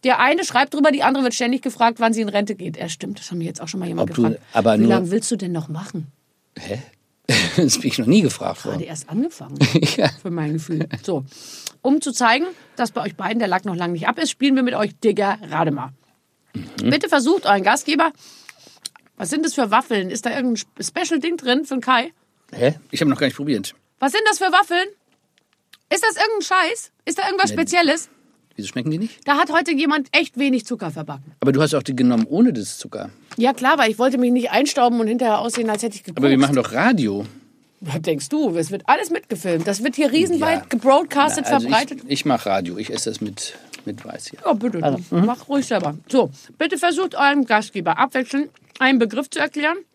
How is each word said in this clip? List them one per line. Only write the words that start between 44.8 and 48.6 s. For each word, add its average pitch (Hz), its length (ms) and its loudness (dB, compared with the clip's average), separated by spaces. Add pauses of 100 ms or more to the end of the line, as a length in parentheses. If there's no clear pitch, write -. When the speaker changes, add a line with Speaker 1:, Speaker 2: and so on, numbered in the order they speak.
Speaker 2:
Also, 143 160 0 (120)
mhm. 175 160 4
Speaker 1:
Mach 240 220 -2
ruhig 277 180 0
selber. 165 280 -2 (140)
So, 214 220 4 (260)
bitte 330 220 -2
versucht 349 360 0
eurem 285 300 4
Gastgeber 208 540 0
abwechselnd 269 500 -2 (300)